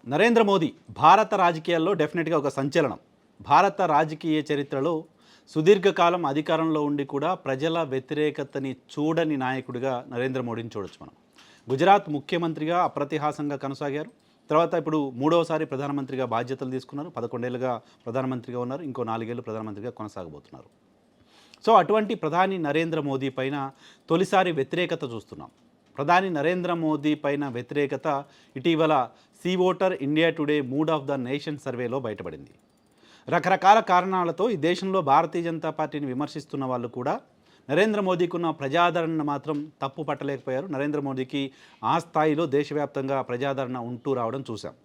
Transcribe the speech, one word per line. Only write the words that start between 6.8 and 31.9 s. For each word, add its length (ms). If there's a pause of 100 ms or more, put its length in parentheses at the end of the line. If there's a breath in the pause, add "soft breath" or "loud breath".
ఉండి 220
కూడా 280
ప్రజల 500
వ్యతిరేకతని 880
చూడని 680
నాయకుడిగా 720
నరేంద్ర 320
మోడీని 360
చూడొచ్చు 240
మనం. 100 (600 soft breath)
గుజరాత్ 360
ముఖ్యమంత్రిగా 760
అప్రతిహాసంగా 720
కొనసాగారు. 560 (380 soft breath)
తర్వాత 240
ఇప్పుడు 360
మూడవసారి 560
ప్రధానమంత్రిగా 600
బాధ్యతలు 460
తీసుకున్నారు. 380
పదకొండేళ్లుగా 720 (240 soft breath)
ప్రధానమంత్రిగా 540
ఉన్నారు. 240
ఇంకో 200
నాలుగేళ్లు 380
ప్రధానమంత్రిగా 480
కొనసాగబోతున్నారు. 800 (1000 soft breath)
So, 60
అటువంటి 420
ప్రధాని 420
నరేంద్ర 420
మోదీ 300
పైన 420 (380 loud breath)
తొలిసారి 420
వ్యతిరేకత 520
చూస్తున్నాం. 460 (480)
ప్రధాని 320
నరేంద్ర 440
మోదీ 420
పైన 320
వ్యతిరేకత 760 (340 soft breath)
ఇటీవల 500 (380 soft breath)
See 160
Voter 280 (140)
India 260 (100)
Today 220 (120)
Mood 140
of 140 (100)
the 60 (120)
Nation 320
సర్వేలో 380